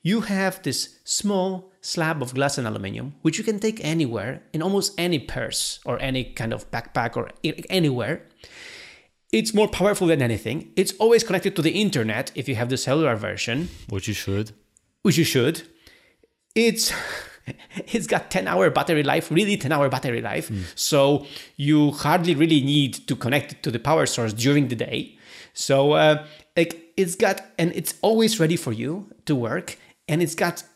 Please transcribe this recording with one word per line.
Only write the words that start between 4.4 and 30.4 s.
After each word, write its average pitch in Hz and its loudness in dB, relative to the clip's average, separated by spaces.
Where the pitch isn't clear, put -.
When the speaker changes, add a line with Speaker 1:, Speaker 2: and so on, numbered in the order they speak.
Speaker 1:
in 160 -4
almost 196 0
any 170 0
purse - -6
or 123 -4
any 131 -2
kind 113 -6
of - -10
backpack 120 -4
or - -4
i-, 156 -4
anywhere. 147 0
It's 220 2
more 208 4
powerful 190 2
than 156 4
anything. 117 -2
It's 208 0
always 226 6
connected 196 0
to 165 0
the 160 2
internet 131 0
if 143 -6
you 127 -2
have 120 -2
the 131 0
cellular 135 0
version. 107 -4
Speaker 2:
Which 98 -4
you 101 -2
should. 101 -4
Speaker 1:
Which 165 4
you 165 4
should. - 2
It's, 226 2
<laughs> - -16
it's - -4
got - -2
ten-hour 180 2
battery 147 2
life, 139 0
really 202 2
ten-hour 143 2
battery 120 -2
life. 117 -6
Speaker 2:
Mm. 101 -4
Speaker 1:
So 143 4
you 147 4
hardly 165 2
really 151 4
need 139 2
to 139 0
connect 139 -2
it - -16
to 135 -2
the 113 -4
power 151 2
source 113 -2
during 131 2
the 117 -4
day. 117 -6
So, 139 2
uh, 156 4
like, - -2
it's 175 0
got, 196 0
and 170 0
it's - -6
always 220 2
ready 165 4
for 123 -4
you 135 -6
to 151 0
work, 123 -4
and 160 2
it's 165 -2
got 175 -2